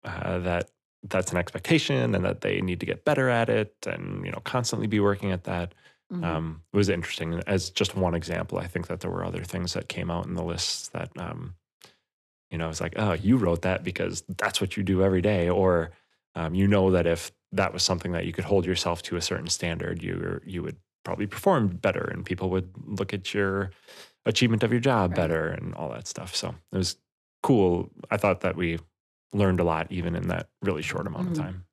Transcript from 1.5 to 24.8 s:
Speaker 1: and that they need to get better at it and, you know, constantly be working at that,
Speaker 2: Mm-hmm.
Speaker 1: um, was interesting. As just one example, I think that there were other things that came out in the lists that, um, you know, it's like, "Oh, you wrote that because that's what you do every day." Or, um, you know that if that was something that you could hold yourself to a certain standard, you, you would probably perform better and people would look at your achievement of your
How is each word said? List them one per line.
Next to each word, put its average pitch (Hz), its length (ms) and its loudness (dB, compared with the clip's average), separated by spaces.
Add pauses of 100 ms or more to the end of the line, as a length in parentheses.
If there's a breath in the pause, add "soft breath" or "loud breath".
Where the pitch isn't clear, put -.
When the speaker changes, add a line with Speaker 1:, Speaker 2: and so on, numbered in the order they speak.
Speaker 1:
and 90 80 2
that 92 160 -2
they 95 200 0
need 90 200 -2
to - 60 -2
get - 180 -6
better 135 240 4
at 117 200 2
it 107 280 0 (100)
and, 92 400 -6
you 92 60 -6
know, - 100 -8
constantly 113 460 -2
be 104 100 2
working 101 320 2
at 90 140 -4
that, 87 280 -4 (400 soft breath)
Speaker 2:
Mm-hmm. 180 120 -4
Speaker 1:
um, 80 380 -2 (100)
was 101 160 4
interesting. 85 600 -2
As 95 220 0
just - 260 -2
one 90 180 2
example, 85 440 -4
I 90 100 -4
think 87 180 -4
that 90 140 -6
there 90 100 -4
were 90 140 -4
other 87 180 -6
things 90 300 -4
that - 160 -6
came 87 200 -6
out 87 180 -2
in 90 80 -6
the 87 100 -2
lists - 460 -4
that, 85 280 -8
um, 82 380 -10 (920 loud breath)
you 82 100 -6
know, 80 100 -2
it's 80 120 -6
like, 87 160 -4
"Oh, 104 180 2
you 101 220 4
wrote 85 260 2
that 92 200 0
because 90 400 -4 (160)
that's - 220 0
what 98 160 -2
you 101 80 -2
do 92 180 4
every 95 180 4
day." 90 280 2
Or, 90 420 4 (460 soft breath)
um, 82 180 -4
you 98 140 4
know 95 240 6
that 85 160 4
if 82 240 0 (180)
that 95 220 0
was 92 100 -2
something 90 300 0
that 87 120 -2
you 87 80 -4
could 92 120 -4
hold 95 200 4
yourself 87 380 0
to - 140 -4
a 85 40 -2
certain 82 280 -4
standard, 87 520 -4
you, 90 460 -4
you 90 160 -6
would - 140 -8 (280)
probably 90 220 -4
perform 131 400 2
better 90 380 0
and 92 200 -6
people 92 260 -2
would 92 200 0 (160)
look 98 260 -4
at 98 220 -6
your 98 380 0 (540 loud breath)
achievement 113 360 4
of 113 80 2
your 120 100 4